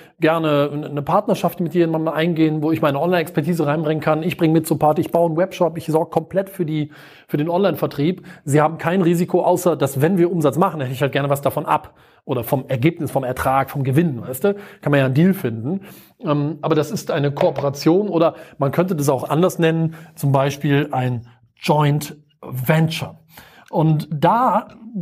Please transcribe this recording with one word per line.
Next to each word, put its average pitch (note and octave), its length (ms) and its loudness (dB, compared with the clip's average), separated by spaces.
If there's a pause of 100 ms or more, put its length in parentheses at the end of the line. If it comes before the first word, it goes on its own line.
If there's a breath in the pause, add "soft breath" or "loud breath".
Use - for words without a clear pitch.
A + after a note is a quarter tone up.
(200 loud breath)
gerne D#3 520 2
n-, D3 120 -6
eine C#3+ 180 -6
Partnerschaft F3 580 0
mit E3+ 140 -4
jemandem D#3+ 400 0
eingehen, D#3 480 2
wo D3+ 80 0
ich D#3 100 0
meine C#3+ 180 2
Online-Expertise E3 680 0
reinbringen D3+ 340 -2
kann, D#3 220 0
ich E3 160 -4
bringe D#3+ 160 2
mit D#3+ 140 2
zur D3+ 100 0
Party, D3+ 240 2
ich - 80 -4
baue E3+ 160 2
einen D#3+ 100 -2
Webshop, F3 400 -2
ich E3+ 100 -8
sorge D#3+ 240 0
komplett F3+ 380 -2
für - 160 -6
die, D3+ 280 -4 (360 loud breath)
für - 80 -2
den D3+ 140 -2
Online-Vertrieb. F3 720 0 (220 loud breath)
Sie D3+ 180 4
haben D#3 160 0
kein F3+ 240 0
Risiko, E3+ 400 2
außer F3 340 2
dass, C#3 240 -2
wenn E3+ 160 2
wir F3 160 2
Umsatz D3 240 0
machen, E3 240 0
hätte B2+ 120 -4
ich C3 100 -4
halt C#3 100 0
gerne C#3+ 160 -2
was C#3+ 140 -2
davon D3+ 240 -2
ab. - 280 -2 (300 soft breath)
Oder B2 200 -4
vom C3 240 -2
Ergebnis, C#3 420 -2
vom C3+ 140 -2
Ertrag, C3 460 -2
vom C#3+ 120 -4
Gewinn, C3+ 400 0
weißt B2+ 220 -6
du? G3+ 100 2 (260 loud breath)
Kann D3 120 -2
man C#3+ 80 4
ja C3+ 60 2
einen C3 80 -2
Deal F3 200 4
finden. B2+ 460 -4 (400 loud breath)
Ähm, D3 420 -2
aber D3+ 120 2
das D3 160 0
ist - 200 -6
eine C#3+ 220 0
Kooperation D#3+ 760 2
oder E3 260 2 (240 loud breath)
man C#3 120 0
könnte F#3 240 0
das C#3+ 140 0
auch C#3 200 0
anders E3 300 2
nennen, D#3+ 380 0 (180 loud breath)
zum C#3+ 160 -2
Beispiel C#3+ 640 2
ein B2 340 -4 (300 soft breath)
Joint D3 600 0 (260)
Venture. D#3 760 -2 (520 loud breath)
Und D#3 400 0
da, G#3 580 2 (340)